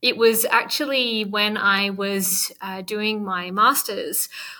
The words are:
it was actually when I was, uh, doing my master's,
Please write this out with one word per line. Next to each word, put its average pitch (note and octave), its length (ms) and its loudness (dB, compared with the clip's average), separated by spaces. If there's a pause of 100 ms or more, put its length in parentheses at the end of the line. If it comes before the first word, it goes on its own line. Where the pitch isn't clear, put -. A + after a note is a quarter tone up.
it A#3+ 160 2
was A3+ 260 6
actually B3 800 0
when G#3 320 0
I G3+ 320 2
was, G3 720 -2
uh, F#3+ 220 -10
doing G#3+ 420 -4
my F3+ 260 -4
master's, G#3+ 800 0 (320)